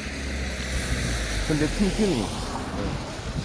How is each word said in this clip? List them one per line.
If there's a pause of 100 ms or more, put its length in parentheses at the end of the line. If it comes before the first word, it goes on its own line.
(1500)
근데
틈틈이,
예,